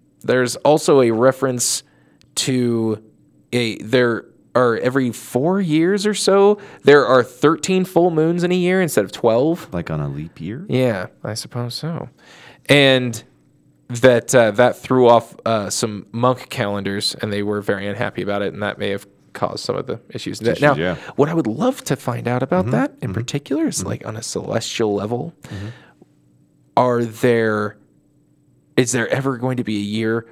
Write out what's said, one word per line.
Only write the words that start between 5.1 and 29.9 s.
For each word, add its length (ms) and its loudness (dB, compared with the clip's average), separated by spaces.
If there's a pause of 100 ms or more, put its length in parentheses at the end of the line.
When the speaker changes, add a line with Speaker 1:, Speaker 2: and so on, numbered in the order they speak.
Speaker 1:
four 480 -2
years 440 0
or 80 0
so, 440 4 (260)
there 220 8
are 180 4
thirteen 600 0
full 260 2
moons 320 0
in 80 0
a 40 0
year 260 0
instead 240 0
of 80 -14
twelve. 600 0
Speaker 2:
Like 160 -6
on 120 -4
a 80 -4
leap 320 -12
year? 260 -10
Speaker 1:
Yeah, 380 0 (180)
I 120 -8
suppose 380 -10
so. 360 -10 (560)
And 580 4 (640)
that, 480 4
uh, 160 6
that 260 2
threw 300 4
off, 260 4 (120)
uh, 240 -2
some 420 -6
monk 380 0
calendars, 720 -4
and 100 -6
they 120 -4
were 180 -4
very 260 -4
unhappy 360 -6
about 180 -4
it, 100 -4
and 100 -10
that 160 -6
may 120 -6
have 180 -8 (240)
caused 320 -6
some 140 -6
of 100 -8
the 220 -10
issues. 320 -10
Speaker 2:
Issues, 200 -2
Speaker 1:
Now, 140 4
Speaker 2:
yeah. 200 -2 (200)
Speaker 1:
what 140 2
I 40 -4
would 140 0
love 380 -4
to 100 -2
find 320 -6
out 160 -2
about 220 0
Speaker 2:
Mm-hmm. 60 -2
Speaker 1:
that 240 0
in 20 -20
Speaker 2:
Mm-hmm. 160 -6
Speaker 1:
particular 540 -4
is, 120 -4
Speaker 2:
Mm-hmm. 80 -8
Speaker 1:
like, 180 -8
on 120 -10
a 40 -12
celestial 720 -4
level, 400 -6 (100)
Speaker 2:
Mm-hmm. 240 -12 (1080)
Speaker 1:
are 300 0
there, 720 0 (960)
is 160 2
there 160 -2
ever 300 -2
going 180 -4
to 80 -4
be 140 -4
a 60 -4
year 480 -4